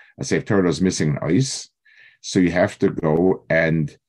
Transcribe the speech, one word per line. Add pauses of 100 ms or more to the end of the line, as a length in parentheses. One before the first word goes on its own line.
(200)
a
Sefer
Torah
is
missing
an
ice, (500)
so
you
have
to
go
and (120)